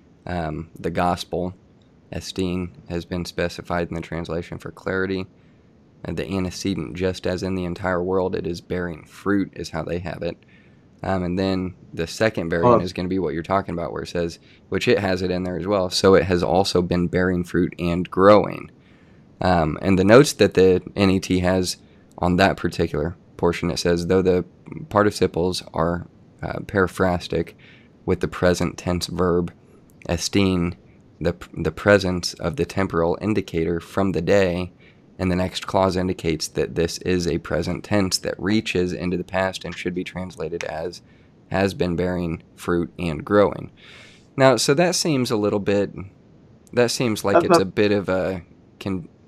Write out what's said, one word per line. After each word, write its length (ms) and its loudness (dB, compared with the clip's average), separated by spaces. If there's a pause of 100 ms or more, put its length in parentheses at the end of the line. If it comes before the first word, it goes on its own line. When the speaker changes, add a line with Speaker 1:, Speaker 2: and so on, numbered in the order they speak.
(280)
Speaker 1:
um, 420 -6 (100)
the 120 -6
gospel. 640 -2 (560)
Estin 580 -4 (200)
has 140 -6
been 220 -6
specified 640 -4
in 60 -8
the 60 -6
translation 580 -8
for 120 -14
clarity. 540 -4 (800)
And 120 -6
the 120 -6
antecedent, 680 -4
"just 300 -4
as 180 -4
in 120 -4
the 100 -4
entire 380 -4
world 320 -2
it 100 -4
is 160 -6
bearing 440 -8
fruit," 500 -2
is 160 -12
how 120 -6
they 160 -4
have 220 -8
it. 160 -6 (640)
Um, 220 -2
and 140 -2
then 360 -2 (200)
the 140 -4
second 420 -2
variant 320 4
Speaker 2:
Oh. 20 -4
Speaker 1:
is 100 -8
gonna 160 -6
be 100 -2
what 140 -2
you're 100 -4
talking 300 -2
about, 180 -6
where 120 -8
it 40 -10
says, 320 -4 (300)
which 180 -2
it 120 4
has 220 0
it 100 -2
in 120 -2
there 140 -4
as 100 -6
well, 220 0
"So 260 6
it 80 8
has 180 2
also 400 2
been 260 0
bearing 360 0
fruit 340 0
and 320 -2
growing." 640 6 (680)
Um, 400 2
and 180 2
the 60 4
notes 280 8
that 200 4
the 280 6 (140)
N 140 4
E 100 2
T 200 0
has 360 0 (420)
on 200 2
that 180 4
particular 640 -4 (180)
portion, 340 0
it 100 -4
says, 280 0
Though 140 4
the 240 2 (420)
participles 760 2 (100)
are, 340 -2 (340)
uh, 180 -6
periphrastic 920 0 (520)
with 160 0
the 80 -2
present 480 0
tense 300 -4
verb, 440 0 (560)
estin, 680 0 (440)
the, 160 -2 (180)
the 180 -4
presence 640 2
of 200 -6
the 100 0
temporal 560 -2
indicator 600 -2
from 320 -2
the 80 -2
day, 500 2 (480)
and 120 0
the 40 0
next 320 -4
clause 280 2
indicates 540 -2
that 260 -4
this 240 0
is 280 0
a 100 0
present 460 -4
tense 360 0
that 200 -8
reaches 540 0
into 220 -4
the 80 -4
past 400 -2
and 120 -10
should 180 -6
be 100 -6
translated 600 -8
as 380 -8 (500)
"has 220 0
been 220 -2
bearing 460 -2 (140)
fruit 420 -2
and 260 -6
growing." 480 2 (640)
Now, 220 6
so 160 2
that 220 2
seems 340 0
a 80 0
little 220 0
bit, 340 0 (800)
that 160 4
seems 340 -2
like 120 4
Speaker 2:
That's 100 6
Speaker 1:
it's 80 4
Speaker 2:
not 80 6
Speaker 1:
a 40 0
bit 260 2
of 180 0
a 320 0 (380)
con-, 280 -6 (200)